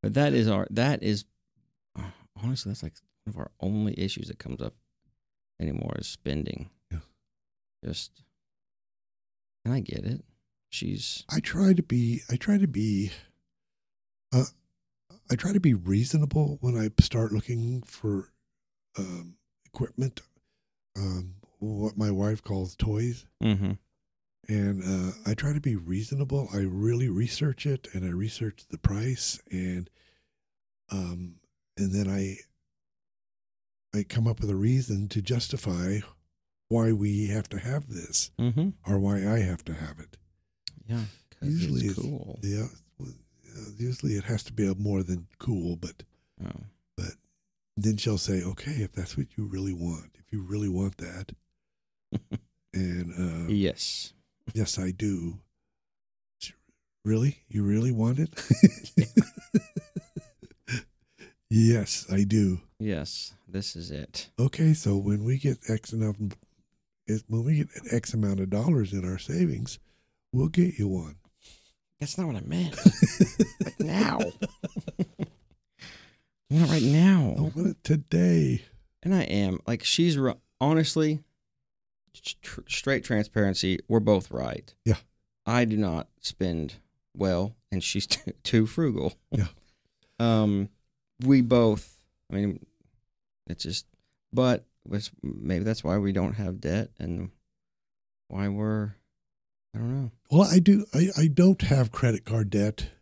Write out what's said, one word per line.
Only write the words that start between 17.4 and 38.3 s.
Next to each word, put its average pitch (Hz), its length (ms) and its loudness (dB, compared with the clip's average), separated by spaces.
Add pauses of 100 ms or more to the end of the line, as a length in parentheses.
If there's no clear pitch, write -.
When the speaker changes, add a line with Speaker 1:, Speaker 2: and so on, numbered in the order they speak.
Speaker 2:
for, 101 500 -10 (640)
um, 90 420 -12 (260)
equipment, - 560 -6 (760)
um, 92 380 -6 (240)
what 107 380 -4
my 104 160 0
wife 104 320 -2
calls 95 320 -6
toys. 113 480 -2 (180)
Speaker 1:
Mm-hmm. 98 300 2 (760)
Speaker 2:
And, 101 360 0
uh, 92 260 -2 (180)
I 107 60 0
try 143 180 -2
to 147 80 -2
be 135 140 -2
reasonable. 117 800 -4
I 101 60 -2
really 107 500 0
research 120 580 -2
it, 139 260 -4
and 92 120 -4
I 90 60 -2
research 104 580 -6
the - 100 -10
price, 110 600 -2 (100)
and, 92 400 -4 (1000)
um, 87 480 -8 (360)
and 98 140 0
then 98 180 0
I, 98 280 -2 (1600)
I 104 120 -2
come 117 240 0
up 113 100 -2
with 107 100 -4
a 101 60 0
reason 107 540 2
to 107 120 -4
justify 98 760 -2 (720)
why 113 240 2
we 104 340 0
have 104 220 -2
to 98 100 -8
have 135 300 -6
this - 500 -6